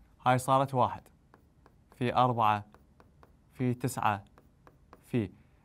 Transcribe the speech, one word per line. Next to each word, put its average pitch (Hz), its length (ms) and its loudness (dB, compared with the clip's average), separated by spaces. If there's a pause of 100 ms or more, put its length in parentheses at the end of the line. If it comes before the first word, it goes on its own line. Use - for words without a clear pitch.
(260)
هاي 127 120 4
صارت 135 360 0
واحد 117 280 -2 (920)
في 123 180 -2
أربعة 113 520 2 (840)
في 123 220 -2
تسعة 107 500 -4 (800)
في 107 260 -4 (320)